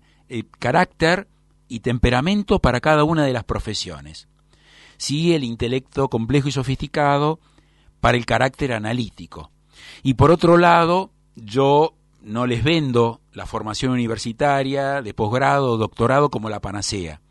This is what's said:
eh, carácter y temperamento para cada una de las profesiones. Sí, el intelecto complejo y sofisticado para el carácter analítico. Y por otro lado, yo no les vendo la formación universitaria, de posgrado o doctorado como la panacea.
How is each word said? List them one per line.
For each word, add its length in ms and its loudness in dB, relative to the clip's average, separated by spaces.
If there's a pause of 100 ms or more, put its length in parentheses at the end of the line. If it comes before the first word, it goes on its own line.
(280)
eh, 160 -6 (160)
carácter 680 0 (400)
y 120 -10
temperamento 800 0
para 200 0
cada 220 2
una 220 0
de 80 0
las 120 -6
profesiones. 840 -10 (680)
Sí, 380 0
el 80 0
intelecto 640 -4
complejo 400 0
y 40 -2
sofisticado 880 -2 (600)
para 160 2
el 80 -4
carácter 480 -2
analítico. 760 -8 (540)
Y 100 2
por 160 6
otro 260 6
lado, 540 4 (260)
yo 580 2 (260)
no 260 -6
les 160 -2
vendo 600 0 (100)
la 140 -12
formación 460 -4
universitaria, 1080 -2
de 140 -12
posgrado 560 0
o 80 0
doctorado 500 2
como 220 -8
la 100 -8
panacea. 720 -8